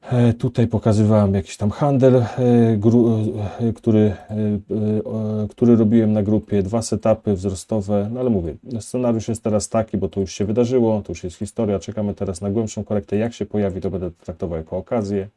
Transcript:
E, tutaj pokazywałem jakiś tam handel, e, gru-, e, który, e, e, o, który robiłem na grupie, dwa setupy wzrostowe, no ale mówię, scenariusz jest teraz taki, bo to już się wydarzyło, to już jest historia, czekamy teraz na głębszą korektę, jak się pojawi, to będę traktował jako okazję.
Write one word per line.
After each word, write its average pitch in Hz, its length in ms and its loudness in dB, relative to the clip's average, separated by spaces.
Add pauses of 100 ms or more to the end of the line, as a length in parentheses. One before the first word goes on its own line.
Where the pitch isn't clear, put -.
(120)
E, 120 220 4
tutaj 120 340 -2
pokazywałem 107 640 4
jakiś 98 240 -4
tam 104 120 -2
handel, 131 460 4
e, 123 100 4 (520)
gru-, 110 560 2 (260)
e, 117 140 0
który, 110 260 2
e, 104 340 0 (640)
e, - 60 -4
o, 107 440 -4
który 120 280 4
robiłem 110 380 4
na 107 100 2
grupie, 104 400 0
dwa 107 180 -2
setupy 110 520 0
wzrostowe, 101 800 -4
no 123 60 -8
ale 127 100 0
mówię, 87 260 -2 (240)
scenariusz 117 480 -4
jest 110 160 -6
teraz 107 260 -2
taki, 113 280 -2
bo 95 120 -2
to - 100 -6
już 95 140 -4
się 104 120 -4
wydarzyło, 113 560 0
to 101 100 -12
już 87 120 -12
jest 90 140 -10
historia, 104 420 -4
czekamy 104 340 -6
teraz 95 280 -8
na 101 100 -4
głębszą 110 320 -4
korektę, 202 340 -4
jak 120 160 -2
się - 120 -8
pojawi, 98 360 -4
to 95 80 -4
będę 90 220 -6
traktował 85 460 -10
jako 80 200 -8
okazję. 101 580 -4